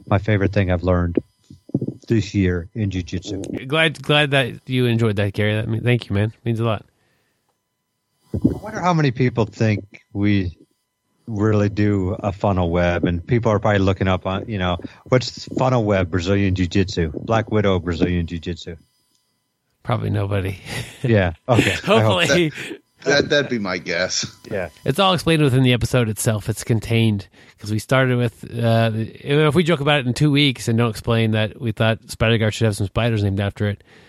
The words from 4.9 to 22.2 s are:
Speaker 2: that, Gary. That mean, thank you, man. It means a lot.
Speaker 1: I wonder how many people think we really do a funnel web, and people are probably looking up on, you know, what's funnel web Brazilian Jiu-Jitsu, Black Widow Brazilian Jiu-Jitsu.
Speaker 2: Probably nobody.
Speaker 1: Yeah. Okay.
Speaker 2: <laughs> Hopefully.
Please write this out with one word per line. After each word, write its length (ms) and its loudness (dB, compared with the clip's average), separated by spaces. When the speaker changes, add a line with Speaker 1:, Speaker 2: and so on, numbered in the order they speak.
Speaker 2:
that, 180 0
Gary. 200 0
That 140 -4
mean, 140 -4
thank 260 0
you, 60 -2
man. 160 2
It 140 -18
means 160 -2
a 40 0
lot. 200 -2
Speaker 1:
I 40 -6
wonder 220 -8
how 140 2
many 160 2
people 340 0
think 580 -2
we 440 0
really 420 2
do 500 0
a 140 -4
funnel 380 0
web, 340 2
and 200 -2
people 280 0
are 60 2
probably 200 2
looking 300 2
up 180 0
on, 220 -4
you 100 -4
know, 200 -2
what's 420 -2
funnel 280 2
web 260 2
Brazilian 440 0
Jiu-Jitsu, 600 0
Black 360 -2
Widow 280 2
Brazilian 480 -2
Jiu-Jitsu. 500 -10
Speaker 2:
Probably 280 -4
nobody. 480 -4
Speaker 1:
Yeah. 300 2
Okay. 220 4
Speaker 2:
<laughs> 140 -6
Hopefully. 680 2